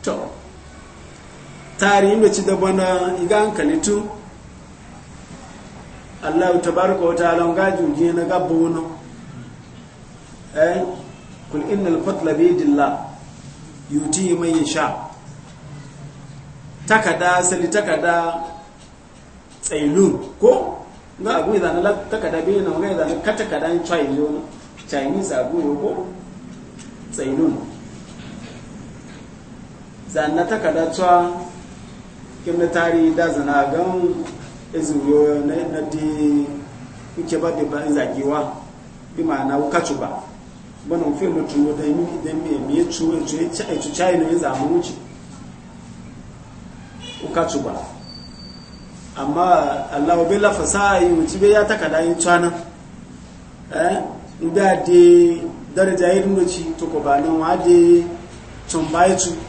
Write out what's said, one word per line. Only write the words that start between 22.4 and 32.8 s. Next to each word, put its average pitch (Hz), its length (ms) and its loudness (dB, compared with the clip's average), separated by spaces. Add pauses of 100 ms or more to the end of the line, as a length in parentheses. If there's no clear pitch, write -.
bi 196 160 2
na 180 100 0
nga 165 220 -2
idan 160 300 0
ka 214 100 0
takada 160 400 -2
in 170 120 0
chai 165 200 0 (100)
yo 151 280 -2 (440)
Chinese 151 480 -2
abu 127 240 0
yo 147 160 0
ko 147 160 -2 (1200)
tsailun. 135 460 0 (2500)
Zanna 156 380 0
takada 165 440 0
tsa 175 380 4 (1160)
kim 170 140 -2
na 170 100 4
tari 170 460 4